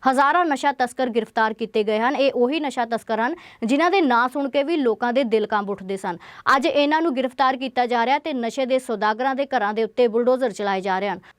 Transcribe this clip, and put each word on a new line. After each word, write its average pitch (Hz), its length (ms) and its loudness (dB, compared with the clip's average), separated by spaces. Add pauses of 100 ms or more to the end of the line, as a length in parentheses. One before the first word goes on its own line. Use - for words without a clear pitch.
ਹਜ਼ਾਰਾਂ 285 360 4
ਨਸ਼ਾ 285 260 0
ਤਸਕਰ 254 380 -4
ਗ੍ਰਿਫਤਾਰ 220 440 -2
ਕੀਤੇ 220 300 -2
ਗਏ 214 160 0
ਹਨ। 254 160 0
ਇਹ 269 200 2
ਉਹੀ 247 240 2
ਨਸ਼ਾ 262 260 -4
ਤਸਕਰ 226 340 -4
ਹਨ 254 160 -2 (280)
ਜਿਨ੍ਹਾਂ 277 280 2
ਦੇ 392 100 4
ਨਾਂ 247 280 2
ਸੁਣ 277 200 -4
ਕੇ 285 140 0
ਵੀ 330 140 0
ਲੋਕਾਂ 240 360 0
ਦੇ 262 100 2
ਦਿਲ 220 240 0
ਕੰਬ 208 220 -2
ਉੱਠਦੇ 190 280 -6
ਸਨ। 185 200 -8 (380)
ਅੱਜ 277 100 0
ਇਹਨਾਂ 302 360 2
ਨੂੰ 320 160 0
ਗ੍ਰਿਫਤਾਰ 262 400 0
ਕੀਤਾ 247 280 -2
ਜਾ 233 200 0
ਰਿਹਾ 269 140 0
ਤੇ 311 140 -6
ਨਸ਼ੇ 247 320 -4
ਦੇ 262 140 0
ਸੌਦਾਗਰਾਂ 226 560 -2
ਦੇ 277 100 -2
ਘਰਾਂ 214 280 -2
ਦੇ 220 100 -2
ਉੱਤੇ 240 240 2
ਬੁਲਡੋਜ਼ਰ 240 440 0
ਚਲਾਏ 196 300 -2
ਜਾ 185 180 -2
ਰਹੇ 202 100 -2
ਹਨ। 185 100 -6 (200)